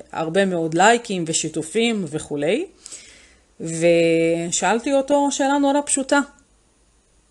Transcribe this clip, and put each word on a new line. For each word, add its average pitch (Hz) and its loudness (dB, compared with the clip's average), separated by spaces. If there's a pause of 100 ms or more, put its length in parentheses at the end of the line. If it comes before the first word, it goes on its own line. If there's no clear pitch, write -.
(120)
הרבה 165 0
מאוד 165 -2
לייקים 196 2
ושיתופים 170 -2
וכולי. 151 -4 (960)
ושאלתי 170 2
אותו 285 2
שאלה 277 0
נורא 285 2
פשוטה, 285 0 (1120)